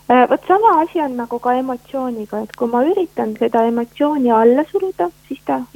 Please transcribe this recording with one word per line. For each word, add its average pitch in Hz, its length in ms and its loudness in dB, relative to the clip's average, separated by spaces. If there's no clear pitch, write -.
Äh, 247 200 4
vot - 180 -2
sama 392 340 4
asi 339 200 -2
on 262 160 -4
nagu 240 220 -6
ka 247 140 0
emotsiooniga, 247 880 -6
et - 140 -14
kui 240 100 -2
ma 240 180 0
üritan 311 540 -2
seda 226 300 0
emotsiooni 247 640 -2
alla 240 380 4
suruda, 381 380 -4
siis 269 180 -10
ta 269 160 -4